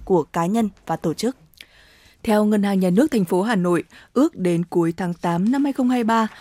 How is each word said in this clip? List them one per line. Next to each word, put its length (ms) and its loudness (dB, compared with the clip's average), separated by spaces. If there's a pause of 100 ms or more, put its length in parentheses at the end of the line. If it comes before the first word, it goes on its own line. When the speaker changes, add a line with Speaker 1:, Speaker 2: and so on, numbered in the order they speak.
Speaker 1:
của 180 2
cá 220 -4
nhân 240 0 (180)
và 80 -4
tổ 180 -4
chức. 240 -6 (840)
Speaker 2:
Theo 220 2
Ngân 180 2
hàng 160 0
Nhà 100 2
nước 220 2
thành 140 0
phố 160 0
Hà 140 -2
Nội, 280 0 (300)
ước 220 2
đến 300 -2
cuối 320 0
tháng 160 -4
tám 380 -2
năm 120 0
hai 100 -2
không 160 0
hai 140 0
ba, 240 2 (140)